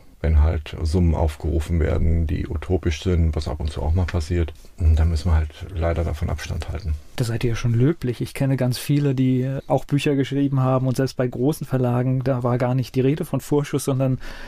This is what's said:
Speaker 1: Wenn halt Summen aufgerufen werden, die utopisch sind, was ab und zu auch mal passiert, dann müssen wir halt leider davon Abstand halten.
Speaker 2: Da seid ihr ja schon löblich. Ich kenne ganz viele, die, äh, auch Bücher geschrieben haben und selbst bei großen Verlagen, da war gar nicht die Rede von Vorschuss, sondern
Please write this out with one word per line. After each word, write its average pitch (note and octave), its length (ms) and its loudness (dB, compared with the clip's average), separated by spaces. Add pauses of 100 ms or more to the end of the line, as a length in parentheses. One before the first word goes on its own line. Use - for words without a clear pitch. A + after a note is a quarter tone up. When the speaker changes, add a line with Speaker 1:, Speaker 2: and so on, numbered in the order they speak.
(200)
Speaker 1:
Wenn D2+ 220 4
halt D#2+ 400 0
Summen E2+ 320 4
aufgerufen D2+ 640 0
werden, E2 460 2
die E2 220 -2
utopisch F2 560 -2
sind, E2+ 320 2
was D#2+ 120 -4
ab C#2+ 120 -4
und D2+ 120 -4
zu - 120 -6
auch D#2 100 2
mal F2+ 140 2
passiert, E2+ 440 -2 (280)
dann D#2+ 300 4
müssen E2 200 0
wir D#2+ 60 4
halt D2+ 140 2 (260)
leider E2 280 0
davon D#2+ 280 -4
Abstand E2 380 -6
halten. - 260 -4 (220)
Speaker 2:
Da C3 60 0
seid A2+ 200 -2
ihr A#2+ 80 2
ja A2 40 -2
schon A#2 180 0
löblich. B2 480 2
Ich A#2+ 140 -8
kenne C3+ 220 2
ganz B2 200 0
viele, C#3+ 380 2
die, C3 260 2
äh, C3+ 260 -4
auch C#3 180 0
Bücher C#3+ 300 0
geschrieben C#3 440 0
haben C3 280 2
und B2+ 100 0
selbst C3+ 200 -2
bei B2+ 100 0
großen C3 380 -2
Verlagen, B2+ 580 0
da B2 200 -2
war A#2+ 160 2
gar B2 160 0
nicht B2+ 200 -2
die C3 60 2
Rede D3 240 0
von - 160 -4
Vorschuss, C#3+ 440 0
sondern C3 340 0 (280)